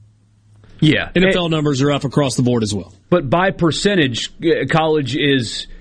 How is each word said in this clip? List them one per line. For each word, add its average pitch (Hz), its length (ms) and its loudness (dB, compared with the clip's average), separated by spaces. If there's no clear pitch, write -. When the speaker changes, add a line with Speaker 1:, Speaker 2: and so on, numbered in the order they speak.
Speaker 1:
Yeah. 151 340 2
Speaker 2:
N 180 80 2
F 185 120 2
L 175 100 -2
Speaker 1:
It 165 40 -2
Speaker 2:
numbers 147 320 0
are 143 100 2
up 135 120 0
across 135 320 0
the 135 80 0
board 120 200 0
as 104 120 -4
well. 90 180 -10
Speaker 1:
But 165 200 2
by 185 220 2
percentage, 165 800 0
uh, 135 240 2
college 156 460 0
is 139 520 -2